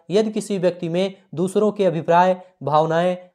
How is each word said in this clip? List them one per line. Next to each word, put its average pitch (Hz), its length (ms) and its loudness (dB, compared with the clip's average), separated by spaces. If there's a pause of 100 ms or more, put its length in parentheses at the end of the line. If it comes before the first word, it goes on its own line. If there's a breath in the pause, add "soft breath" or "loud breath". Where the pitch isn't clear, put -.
(120)
यदि 214 200 2
किसी 208 260 -4
व्यक्ति 175 320 -2
में 190 260 -2 (200 soft breath)
दूसरों 190 360 0
के 202 140 0
अभिप्राय, 170 500 2 (280 loud breath)
भावनाएं 160 540 0 (180)